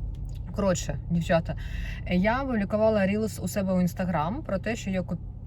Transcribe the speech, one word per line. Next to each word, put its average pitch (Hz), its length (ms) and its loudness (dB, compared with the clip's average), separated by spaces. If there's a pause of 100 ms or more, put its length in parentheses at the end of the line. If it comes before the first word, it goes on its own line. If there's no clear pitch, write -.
(560)
Коротше, 180 440 0 (100)
дівчата, 165 460 2 (560)
я 214 300 4
опублікувала 220 600 2
Reels 202 400 0
у 180 60 -2
себе 190 260 0
у 185 80 4
Instagram 180 600 0
про 190 180 -2
те, 220 160 -2
що - 140 -6
я 190 120 0
куп-, 175 180 -4 (280)